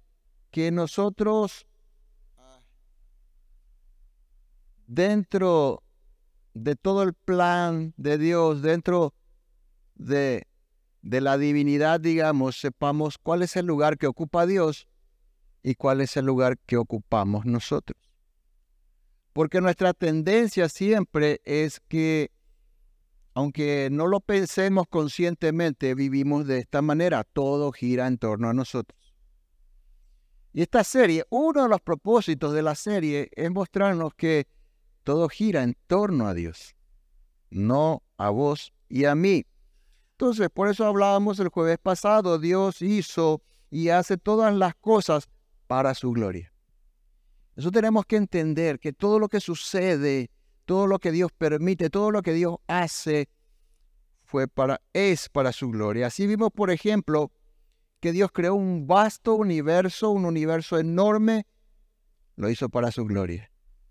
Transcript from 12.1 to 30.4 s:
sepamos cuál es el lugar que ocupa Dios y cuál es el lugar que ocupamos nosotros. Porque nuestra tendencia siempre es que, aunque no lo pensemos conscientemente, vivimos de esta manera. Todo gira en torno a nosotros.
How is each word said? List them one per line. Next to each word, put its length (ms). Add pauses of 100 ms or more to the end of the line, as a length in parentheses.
sepamos 580
cuál 240
es 140
el 100
lugar 320
que 100
ocupa 380
Dios 420 (760)
y 100
cuál 280
es 160
el 80
lugar 340
que 180
ocupamos 680
nosotros. 540 (1300)
Porque 260
nuestra 340
tendencia 760
siempre 760
es 460
que, 420 (1000)
aunque 580
no 160
lo 140
pensemos 680
conscientemente, 1080
vivimos 540
de 120
esta 220
manera. 440
Todo 480
gira 340
en 100
torno 300
a 60
nosotros. 600 (1400)